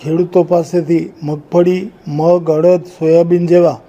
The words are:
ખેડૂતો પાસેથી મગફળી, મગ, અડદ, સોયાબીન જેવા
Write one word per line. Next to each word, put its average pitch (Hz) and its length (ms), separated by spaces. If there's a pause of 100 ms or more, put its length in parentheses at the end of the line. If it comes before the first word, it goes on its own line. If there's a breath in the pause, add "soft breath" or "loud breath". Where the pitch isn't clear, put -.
ખેડૂતો 175 440
પાસેથી 170 680 (120)
મગફળી, 175 680 (180)
મગ, 160 420
અડદ, 165 360
સોયાબીન 170 600
જેવા 165 320 (100)